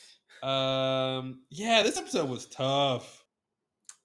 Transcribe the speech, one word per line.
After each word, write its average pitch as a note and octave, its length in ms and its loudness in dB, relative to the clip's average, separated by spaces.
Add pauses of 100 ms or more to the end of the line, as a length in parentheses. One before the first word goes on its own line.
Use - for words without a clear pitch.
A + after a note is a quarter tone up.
(420)
Um, C3 1080 0
yeah, G#3+ 320 2
this C4 160 2
episode E3+ 300 -2
was B2 180 -6
tough. C3+ 800 0 (800)